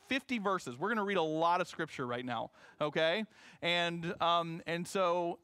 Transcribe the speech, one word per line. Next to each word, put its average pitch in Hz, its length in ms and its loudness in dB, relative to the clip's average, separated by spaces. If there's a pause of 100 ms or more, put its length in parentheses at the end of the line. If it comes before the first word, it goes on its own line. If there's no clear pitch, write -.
fifty 254 320 -2
verses. 180 400 -2
We're 185 100 -2
gonna 220 160 0
read 196 120 0
a 175 40 4
lot 165 400 2
of 175 60 -4
scripture 151 400 -6
right 123 180 -4
now, 117 240 -4 (320)
okay? 160 440 2 (360)
And, 170 580 0
um, 170 460 2
and 170 220 -2
so 175 560 2